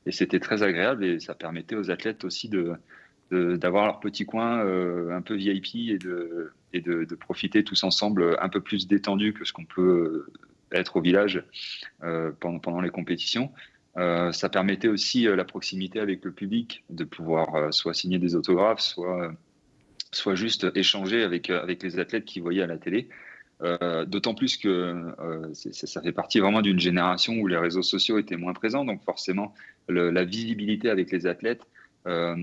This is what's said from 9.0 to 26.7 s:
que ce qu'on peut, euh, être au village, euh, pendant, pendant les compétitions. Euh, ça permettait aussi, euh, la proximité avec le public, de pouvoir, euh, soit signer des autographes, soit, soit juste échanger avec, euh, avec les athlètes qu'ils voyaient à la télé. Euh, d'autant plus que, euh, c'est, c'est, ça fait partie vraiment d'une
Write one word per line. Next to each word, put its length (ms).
que 120
ce 80
qu'on 120
peut, 680
euh, 0
être 240
au 40
village, 420
euh, 380
pendant, 180
pendant 220
les 100
compétitions. 640
Euh, 360
ça 160
permettait 400
aussi, 380
euh, 100
la 80
proximité 560
avec 240
le 80
public, 580
de 140
pouvoir, 500
euh, 160
soit 240
signer 240
des 160
autographes, 460
soit, 520
soit 220
juste 400
échanger 480
avec, 280
euh, 120
avec 200
les 160
athlètes 260
qu'ils 180
voyaient 200
à 40
la 120
télé. 300
Euh, 420
d'autant 300
plus 240
que, 100
euh, 840
c'est, 180
c'est, 140
ça 160
fait 100
partie 280
vraiment 200
d'une 180